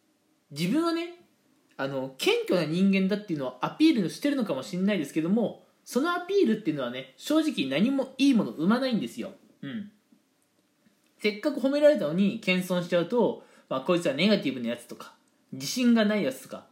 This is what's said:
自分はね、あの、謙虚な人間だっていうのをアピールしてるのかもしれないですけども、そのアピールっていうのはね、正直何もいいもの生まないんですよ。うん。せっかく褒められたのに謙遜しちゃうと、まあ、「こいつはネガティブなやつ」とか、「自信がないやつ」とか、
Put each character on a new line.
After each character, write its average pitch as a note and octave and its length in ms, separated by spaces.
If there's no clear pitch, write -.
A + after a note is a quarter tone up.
自 D#3 160
分 D4+ 140
は E4+ 100
ね、 E4+ 240
あ C#3 100
の、 C3+ 300
謙 G4+ 180
虚 G3+ 100
な D#3 80
人 F#3 240
間 F#3+ 160
だ G3+ 160
っ - 40
て E3 80
い - 20
う - 20
の B2+ 100
を - 120
ア D3+ 120
ピ D#4+ 180
ー A#3+ 120
ル D#3+ 60
し - 100
て C#4+ 120
る C#4 40
の B3+ 120
か D3+ 80
も C3 80
し - 140
れ F#3 60
な G3+ 120
い F#3 40
で C#3+ 60
す - 80
け D#3+ 80
ど D#3+ 80
も、 G3+ 380
そ B3 180
の F4 100
ア F4 100
ピ G4 200
ー C#4 40
ル A3 120
っ - 40
て D#3+ 80
い D3 40
う - 20
の C3+ 60
は A#2+ 80
ね、 B2+ 260
正 D#4 220
直 C#4+ 280
何 D#3 240
も C4+ 280
い C#4 120
い B3+ 40
も F3+ 100
の B2 60
生 C#3 160
ま A#3 140
な C4 80
い A#3+ 60
ん F3 60
で A#2+ 80
す A#2 140
よ。 F#2 100
う C#3 60
ん。 G#2+ 220
せ G#3 180
っ - 40
か D4+ 120
く - 80
褒 C4 100
め C#4+ 100
ら D4 80
れ D4 80
た F3+ 120
の D#3 40
に F#3+ 280
謙 F3+ 360
遜 F3 60
し F3 60
ち F3+ 80
ゃ F3 60
う E3 60
と、 G#3 360
ま C3 80
あ、 - 80
「こ F3 100
い E3+ 40
つ - 60
は C#3+ 60
ネ E3 160
ガ G3+ 100
テ D3 120
ィ - 20
ブ B2 80
な A#2 80
や A#2+ 80
つ」 - 120
と A2 80
か、 - 180
「自 C3+ 140
信 A#3+ 280
が A3 100
な G#3+ 120
い F#3 80
や C3 80
つ」 - 100
と - 60
か、 - 240